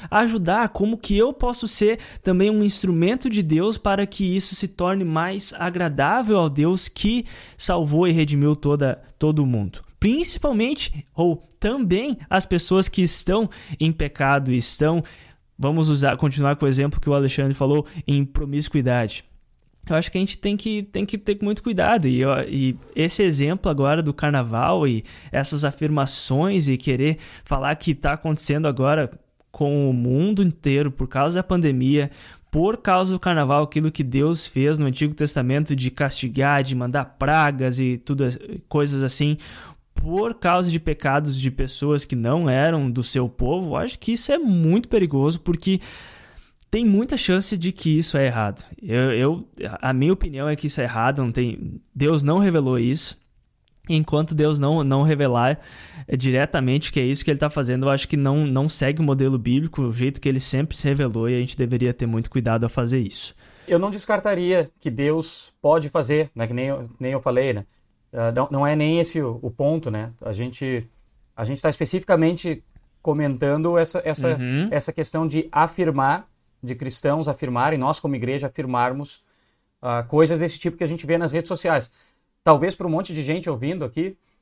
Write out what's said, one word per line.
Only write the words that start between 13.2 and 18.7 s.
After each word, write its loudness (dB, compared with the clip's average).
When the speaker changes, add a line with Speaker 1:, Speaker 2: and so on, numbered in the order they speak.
Speaker 1:
em 2
pecado 0
e 2
estão, 0
vamos 2
usar, 2
continuar 2
com 0
o 4
exemplo 0
que -2
o 4
Alexandre 2
falou, 2
em 2
promiscuidade. -2